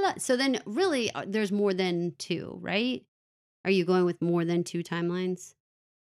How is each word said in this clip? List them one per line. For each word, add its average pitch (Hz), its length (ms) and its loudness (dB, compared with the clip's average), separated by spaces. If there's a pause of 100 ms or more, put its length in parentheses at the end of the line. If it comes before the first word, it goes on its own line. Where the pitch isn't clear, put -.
la. - 100 -2
So 254 180 2
then 262 300 0
really, 262 460 0
uh, 135 140 -6
there's 202 260 -2
more 202 200 2
than 175 460 0
two, - 420 -6
right? 208 440 -2 (600)
Are 185 60 0
you 185 140 4
going 180 200 4
with 175 160 0
more 170 240 2
than 175 200 0
two 170 180 -4
timelines? 175 720 -4 (640)